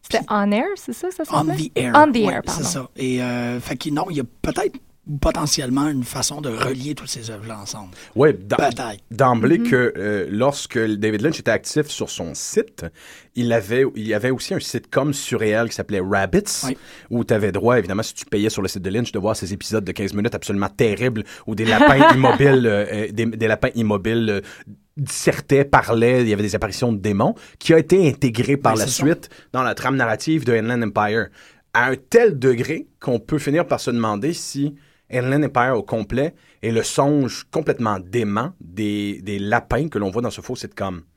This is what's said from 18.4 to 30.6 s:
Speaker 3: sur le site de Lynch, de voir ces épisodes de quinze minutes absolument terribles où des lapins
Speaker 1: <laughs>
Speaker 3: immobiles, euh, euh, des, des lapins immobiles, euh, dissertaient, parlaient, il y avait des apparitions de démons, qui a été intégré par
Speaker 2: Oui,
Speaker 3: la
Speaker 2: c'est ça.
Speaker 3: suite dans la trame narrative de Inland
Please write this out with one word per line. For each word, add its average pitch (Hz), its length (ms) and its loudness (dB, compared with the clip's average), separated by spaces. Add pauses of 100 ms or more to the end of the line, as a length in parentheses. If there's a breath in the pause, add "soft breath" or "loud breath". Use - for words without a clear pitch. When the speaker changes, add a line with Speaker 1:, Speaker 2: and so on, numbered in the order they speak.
Speaker 3:
sur 107 100 -6
le 95 80 -2
site 95 140 -6
de 92 80 -4
Lynch, 117 200 -2
de 110 80 -6
voir 104 160 0
ces 95 200 -6
épisodes 107 280 -4
de 92 100 -6
quinze 98 200 -4
minutes 104 220 -2
absolument 101 340 -2
terribles 110 560 0 (220 loud breath)
où 110 80 -4
des 104 100 -2
lapins 220 320 6
Speaker 1:
<laughs> - 180 8
Speaker 3:
immobiles, 131 520 6
euh, 104 260 2
euh, 107 180 -4
des, 110 140 -2
des 113 240 -2
lapins 110 260 0
immobiles, 110 540 0
euh, 101 120 0 (580 loud breath)
dissertaient, - 680 2
parlaient, 123 580 4
il 113 60 2
y 107 40 4
avait 101 100 2
des 104 120 0
apparitions 110 380 -2
de 104 60 -2
démons, 107 360 2 (240 soft breath)
qui - 140 4
a 160 60 10
été 170 300 4
intégré 120 480 0
par 120 180 2
Speaker 2:
Oui, 110 60 0
Speaker 3:
la 98 60 2
Speaker 2:
c'est 127 140 -2
ça. 135 60 2
Speaker 3:
suite 170 240 0 (220 soft breath)
dans 127 100 0
la 113 120 0
trame 131 220 -2
narrative 127 480 0
de 120 100 2
Inland 117 280 0